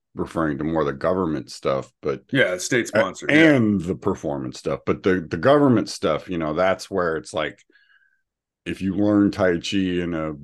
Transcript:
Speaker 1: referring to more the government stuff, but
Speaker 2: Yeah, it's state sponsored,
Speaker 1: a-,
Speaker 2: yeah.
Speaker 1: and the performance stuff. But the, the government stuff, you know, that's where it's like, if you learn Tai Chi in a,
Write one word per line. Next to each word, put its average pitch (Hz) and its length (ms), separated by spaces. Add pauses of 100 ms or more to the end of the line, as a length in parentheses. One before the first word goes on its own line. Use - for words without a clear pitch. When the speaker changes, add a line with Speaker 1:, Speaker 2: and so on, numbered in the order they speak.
(140)
Speaker 1:
referring 80 440
to 76 60
more 78 200
the 69 80
government 76 580
stuff, 67 400 (120)
but 67 300
Speaker 2:
Yeah, 110 200
it's 92 140
state 123 220
sponsored, 101 420
Speaker 1:
a-, 143 40
Speaker 2:
yeah. 156 180
Speaker 1:
and 107 280
the 85 140
performance 71 640
stuff. 73 260
But 90 180
the, 92 240
the 85 120
government 131 500
stuff, 76 400
you 90 80
know, 78 160
that's 92 380
where 87 260
it's - 160
like, 76 320 (1000)
if 85 160
you 95 120
learn 101 360
Tai 90 300
Chi 98 180
in 87 340
a, 78 320